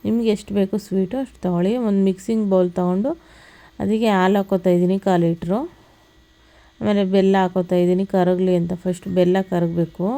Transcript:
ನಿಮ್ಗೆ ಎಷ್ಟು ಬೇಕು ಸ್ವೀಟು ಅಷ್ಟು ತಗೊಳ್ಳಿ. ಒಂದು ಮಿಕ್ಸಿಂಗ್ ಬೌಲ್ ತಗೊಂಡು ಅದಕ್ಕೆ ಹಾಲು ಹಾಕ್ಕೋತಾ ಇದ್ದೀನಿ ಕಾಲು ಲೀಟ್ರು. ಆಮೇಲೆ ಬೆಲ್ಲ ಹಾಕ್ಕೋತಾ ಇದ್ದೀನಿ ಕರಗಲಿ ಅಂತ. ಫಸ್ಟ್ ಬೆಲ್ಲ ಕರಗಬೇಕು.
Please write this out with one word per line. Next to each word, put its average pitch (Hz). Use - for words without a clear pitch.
ನಿಮ್ಗೆ 226
ಎಷ್ಟು -
ಬೇಕು 196
ಸ್ವೀಟು 190
ಅಷ್ಟು -
ತಗೊಳ್ಳಿ. 180
ಒಂದು 196
ಮಿಕ್ಸಿಂಗ್ 214
ಬೌಲ್ 180
ತಗೊಂಡು 190
ಅದಕ್ಕೆ 220
ಹಾಲು 190
ಹಾಕ್ಕೋತಾ 185
ಇದ್ದೀನಿ 180
ಕಾಲು 175
ಲೀಟ್ರು. 170
ಆಮೇಲೆ 208
ಬೆಲ್ಲ 190
ಹಾಕ್ಕೋತಾ 180
ಇದ್ದೀನಿ 185
ಕರಗಲಿ 185
ಅಂತ. 170
ಫಸ್ಟ್ 185
ಬೆಲ್ಲ 180
ಕರಗಬೇಕು. 170